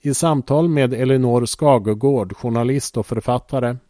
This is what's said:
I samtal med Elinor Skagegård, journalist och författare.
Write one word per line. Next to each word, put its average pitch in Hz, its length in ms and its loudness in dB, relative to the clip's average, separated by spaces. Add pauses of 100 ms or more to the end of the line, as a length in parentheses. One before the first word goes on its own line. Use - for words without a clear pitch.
I 143 140 -2
samtal 156 540 0
med 135 260 2
Elinor 123 520 2
Skagegård, 110 880 0
journalist 123 600 -2
och 113 100 -4
författare. 123 680 -4 (140)